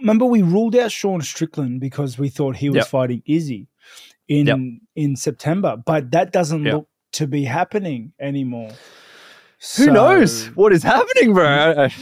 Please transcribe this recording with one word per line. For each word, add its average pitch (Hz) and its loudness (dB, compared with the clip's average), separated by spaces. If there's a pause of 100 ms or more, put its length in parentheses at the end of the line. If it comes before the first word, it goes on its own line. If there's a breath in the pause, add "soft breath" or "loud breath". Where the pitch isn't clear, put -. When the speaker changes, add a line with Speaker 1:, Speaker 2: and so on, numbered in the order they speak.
Speaker 1:
remember 226 2
we 240 4
ruled 202 2
out 240 2
Sean 190 -4
Strickland 135 -6
because 131 -8
we 139 -4
thought 135 -4
he 143 -4
was 135 0
Speaker 2:
Yep. 135 2
Speaker 1:
fighting 123 -4
Izzy 143 -4 (600 loud breath)
in, 147 2
Speaker 2:
Yep. 117 2 (360)
Speaker 1:
in 147 -4
September, 151 -4
but 131 -4
that - 0
doesn't 160 -2
Speaker 2:
Yep. 143 0
Speaker 1:
look 151 -6 (240)
to 156 -4
be 143 -4
happening 156 -6
anymore. 131 -8 (1080 loud breath)
Speaker 2:
Who 269 6
Speaker 1:
So 294 6
Speaker 2:
knows 269 4
what 202 4
is 170 4
happening, 440 2
bro? 180 4
I, 147 2
I, 127 -2